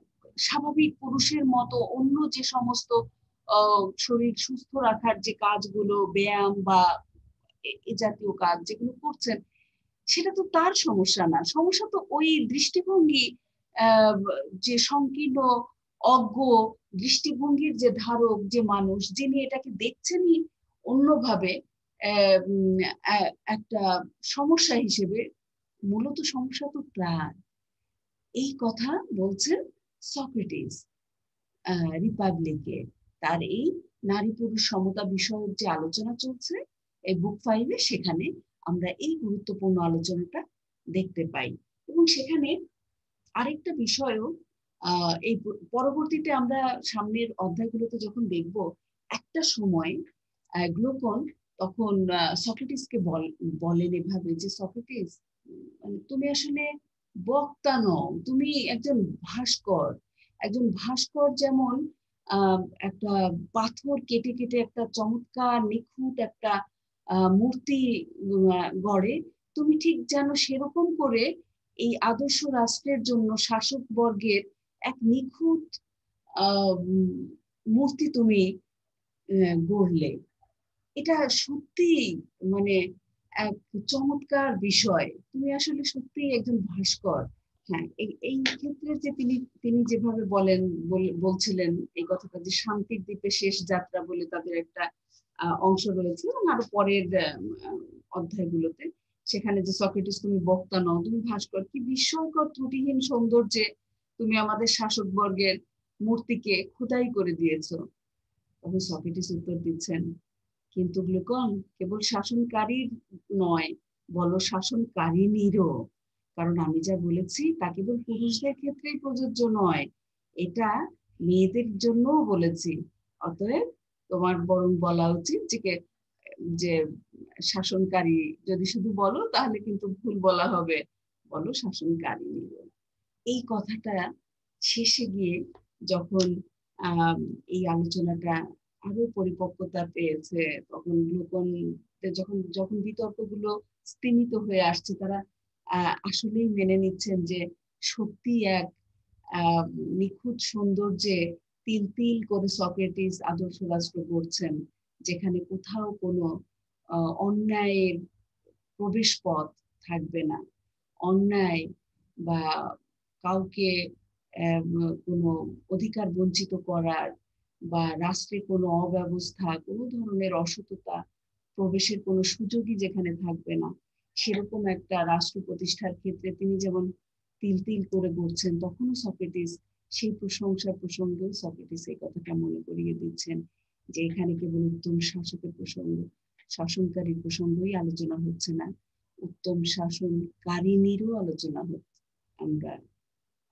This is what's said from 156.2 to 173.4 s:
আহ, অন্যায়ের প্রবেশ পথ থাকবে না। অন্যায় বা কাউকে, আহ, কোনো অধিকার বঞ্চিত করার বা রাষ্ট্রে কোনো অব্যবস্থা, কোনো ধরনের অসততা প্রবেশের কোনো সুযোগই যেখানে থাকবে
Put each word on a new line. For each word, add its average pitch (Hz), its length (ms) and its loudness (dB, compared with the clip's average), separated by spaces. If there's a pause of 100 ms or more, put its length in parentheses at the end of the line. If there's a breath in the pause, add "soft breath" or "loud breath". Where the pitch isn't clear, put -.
আহ, 165 240 -2
অন্যায়ের 202 840 2 (800)
প্রবেশ 208 480 0
পথ 156 240 0 (360)
থাকবে 165 380 -4
না। - 220 -4 (560)
অন্যায় 185 680 4 (500)
বা 165 240 -2 (800)
কাউকে, 185 640 0 (460)
আহ, 165 280 2 (440)
কোনো 170 240 2 (400)
অধিকার 208 420 -2
বঞ্চিত 185 420 0
করার 165 540 -2 (540)
বা 165 280 0
রাষ্ট্রে 175 500 -4
কোনো 185 260 0
অব্যবস্থা, 175 920 -2
কোনো 208 300 -8
ধরনের 202 460 -2
অসততা 170 720 -6 (540)
প্রবেশের 190 440 0
কোনো 190 200 2
সুযোগই 220 520 -2
যেখানে 185 420 -2
থাকবে 170 400 -6